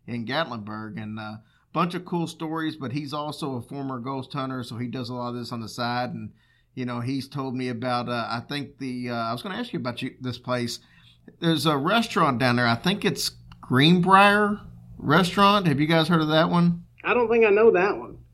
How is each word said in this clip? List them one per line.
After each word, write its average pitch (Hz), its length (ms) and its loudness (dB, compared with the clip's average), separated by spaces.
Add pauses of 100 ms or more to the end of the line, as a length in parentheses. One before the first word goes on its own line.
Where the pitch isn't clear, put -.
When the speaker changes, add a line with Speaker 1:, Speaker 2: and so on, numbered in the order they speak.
Speaker 1:
in 117 180 -8
Gatlinburg, 110 760 -8
and, 107 180 -12
uh, 110 160 -12 (380)
bunch 175 200 -2
of 175 120 -10
cool 170 220 -4
stories, 160 480 -8
but 135 160 -10
he's 143 220 -8
also 147 420 -6
a 117 60 -8
former 135 380 -10
ghost 131 340 -8
hunter, 131 300 -6
so 117 140 -12
he 120 100 -6
does 120 220 -8
a 127 40 -10
lot 123 160 -8
of 120 60 -8
this 120 160 -10
on 120 100 -8
the 107 80 -12
side. 123 440 -4
And, 110 180 -12 (420)
you 127 120 -8
know, 123 160 -6
he's 131 280 -4
told 135 260 -8
me 127 140 -4
about, 123 400 -4
uh, 120 200 -4
I 117 120 -4
think 143 380 -10
the, 123 320 -8
uh, 120 40 -4
I 113 160 -4
was 120 120 -6
gonna 190 120 -10
ask 233 180 -8
you 170 60 -6
about 120 220 -8
you, 131 180 -8
this 127 200 -6
place. 120 400 -4 (600)
There's 160 260 0
a 156 120 2
restaurant 170 600 2
down 123 180 2
there. 123 100 2
I 117 80 2
think 190 300 0
it's - 260 -2 (300)
Greenbrier 190 1000 6 (380)
Restaurant. 185 680 4
Have 139 120 2
you 151 80 2
guys 160 220 4
heard 170 120 4
of 151 60 0
that 156 220 4
one? 175 340 2 (200)
Speaker 2:
I 180 100 0
don't 233 160 2
think 226 160 6
I 214 40 6
know 214 220 8
that 185 260 2
one. 104 200 -14 (160)